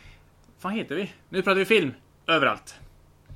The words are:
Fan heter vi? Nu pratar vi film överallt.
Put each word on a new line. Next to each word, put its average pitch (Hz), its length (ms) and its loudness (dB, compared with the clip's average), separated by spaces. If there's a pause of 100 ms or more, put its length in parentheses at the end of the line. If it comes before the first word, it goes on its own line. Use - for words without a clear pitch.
(580)
Fan 180 140 -6
heter 190 240 -6
vi? 180 180 -6 (160)
Nu 180 120 -4
pratar 190 180 2
vi 190 60 0
film 185 280 2 (340)
överallt. 139 480 0 (600)